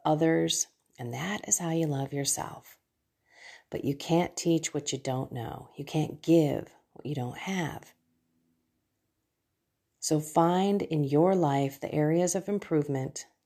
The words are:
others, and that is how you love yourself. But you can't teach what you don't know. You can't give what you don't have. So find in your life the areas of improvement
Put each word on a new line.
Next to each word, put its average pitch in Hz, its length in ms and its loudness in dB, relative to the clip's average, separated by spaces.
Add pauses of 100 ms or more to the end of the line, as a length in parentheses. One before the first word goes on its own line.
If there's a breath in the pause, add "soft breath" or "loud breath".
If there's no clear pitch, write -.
others, 160 600 2 (320)
and 120 160 -8
that 180 320 -6
is 208 120 2
how 170 120 -4
you 165 160 2
love 139 260 -2
yourself. - 640 -6 (920 loud breath)
But - 140 -6
you 139 100 -2
can't 165 420 0
teach 165 380 0
what - 180 -6
you 135 60 -4
don't 131 320 -4
know. - 460 -10
You 143 80 -10
can't 151 380 -4
give 160 460 4 (260)
what - 120 -14
you 143 80 -4
don't 123 240 -6
have. 185 540 -6 (2000)
So 156 200 0
find 180 640 2
in 151 220 0
your 151 300 4
life 139 460 2
the - 140 -8
areas 160 400 2
of 185 140 -6
improvement 147 800 -2 (200)